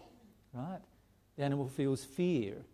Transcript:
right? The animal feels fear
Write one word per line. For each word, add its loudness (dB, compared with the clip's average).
right? -8
The 0
animal 2
feels 2
fear 0